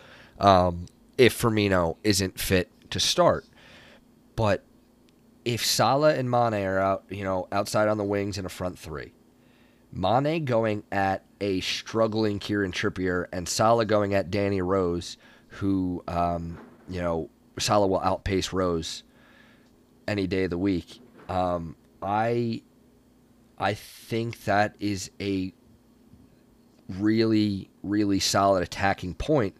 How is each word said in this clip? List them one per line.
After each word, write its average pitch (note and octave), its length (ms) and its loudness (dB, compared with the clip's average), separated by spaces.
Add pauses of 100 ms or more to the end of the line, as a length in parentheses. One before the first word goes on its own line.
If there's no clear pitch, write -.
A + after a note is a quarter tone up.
(400)
um, F2+ 480 6 (320)
if A#2+ 200 6
Firmino G2+ 640 2
isn't G2 360 0
fit F#2 320 0 (180)
to - 100 -6
start. - 460 2 (880)
But G#2 280 0 (840)
if A#2+ 180 -2
Salah C#3+ 520 4
and C3 140 -2
Mane A#2 360 2
are F#2+ 140 0
out, F#2+ 300 0
you G2+ 140 -8
know, F#2+ 280 -2
outside G#2+ 360 0
on G#2+ 120 0
the G2+ 40 -2
wings G2+ 360 -2
in F#2+ 60 -8
a F2+ 40 -8
front F2+ 300 -8
three, D2+ 340 -12 (800)
Mane C#3 520 0
going A2+ 460 0
at G2 320 -2 (160)
a G2 200 -2
struggling A2 800 -2
Kieran G2+ 320 -2
Trippier F2+ 600 -2
and F2 160 -6
Salah A2+ 380 2
going G#2 300 0
at F2+ 160 -2
Danny G2+ 300 0
Rose, F2+ 560 -2 (320)
who, F#2 580 -2
um, E2+ 500 -2 (320)
you F2+ 120 -6
know, E2 280 -2 (280)
Salah G#2 300 2
will F#2 140 0
outpace F#2 500 -2
Rose F2 520 -2 (1040)
any G2+ 200 -2
day F#2+ 160 0
of F#2 60 -2
the F2 80 -4
week. F#2 420 -2 (300)
Um, F2+ 480 -4 (240)
I, A2+ 600 -2 (920)
I G2+ 180 -2
think - 680 -8
that G#2 380 0
is G2 300 -6 (100)
a F#2+ 320 -4 (1400)
really, G#2+ 800 2 (120)
really G2 380 0
solid G2 440 4
attacking F#2 500 -4
point, B2 460 0